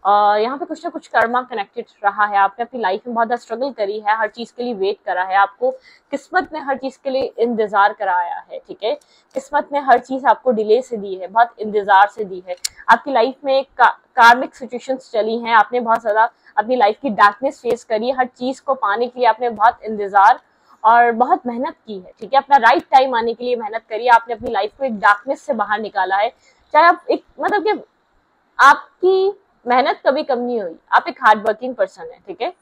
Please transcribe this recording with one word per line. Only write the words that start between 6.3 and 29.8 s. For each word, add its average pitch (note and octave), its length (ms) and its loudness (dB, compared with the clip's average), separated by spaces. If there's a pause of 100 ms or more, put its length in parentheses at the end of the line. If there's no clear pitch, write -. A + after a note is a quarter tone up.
ने D#4 80 -8
हर C#4 160 -4
चीज़ C4 280 -10
के C#4 60 -6
लिए C4 280 -4
इंतज़ार G#3+ 540 0
कराया F3+ 580 -4
है, - 80 -14
ठीक - 260 -18
है? B3 100 -2 (400)
किस्मत C#4+ 380 -4
ने C#4+ 80 -2
हर C4 180 4
चीज़ C4 280 -6
आपको A#3+ 240 0
delay G#3+ 320 2
से B3 140 -10
दी G3 180 -8
है, F#3 120 -12
बहुत A3+ 220 2 (100)
इंतज़ार G3+ 500 2
से G#3+ 160 -10
दी F#3 240 -14
है। F3+ 80 -10 (320)
आपकी A#3 240 2
life B3+ 220 2 (100)
में C4+ 140 0
एक C4+ 100 -4 (100)
का-, - 280 2 (100)
karmic B3 380 6
situations B3+ 580 -10
चली A3+ 260 -2
हैं, A#3 160 -4
आपने A#3 260 2
बहुत A3+ 200 -2
ज़्यादा A3 300 0 (260)
अपनी A3 200 -2
life G#3+ 260 0
की C#4 80 -4
darkness G#3 500 0
face A#3 240 -4
करी A3+ 240 -4
है, B3+ 80 -4
हर B3+ 100 0
चीज़ B3+ 360 -10
को C4+ 120 -2
पाने A3+ 320 -2
के A#3+ 140 -10
लिए B3 80 2
आपने A#3 220 -2
बहुत A3 320 0
इंतज़ार G#3 580 2 (440)
और A#3 280 4
बहुत B3 340 0
मेहनत B3 280 -6 (120)
की G#3 120 -12
है, F3+ 220 -20
ठीक G#3+ 120 -12
है? C4 60 4
अपना C#4 180 2
right C#4 340 4
time C4 260 4
आने A#3 180 -4
के A#3+ 100 -14
लिए B3 120 -4
मेहनत A3 320 -10
करी A3 160 -8
है, B3 60 2
आपने A#3 240 4
अपनी A3+ 160 -10
life G#3+ 280 -4
को C#4 60 -6
एक A3 160 -6
darkness G#3+ 420 0
से D4 100 -6
बाहर G#3+ 280 -4
निकाला G3 360 -4
है। G#3+ 120 0 (440)
चाहे D#4 140 6
आप F4 240 2
एक, D#4+ 140 -2 (160)
मतलब F#4+ 220 -2
कि G4+ 220 -4 (760)
आपकी F#4+ 800 2 (280)
मेहनत C4 400 0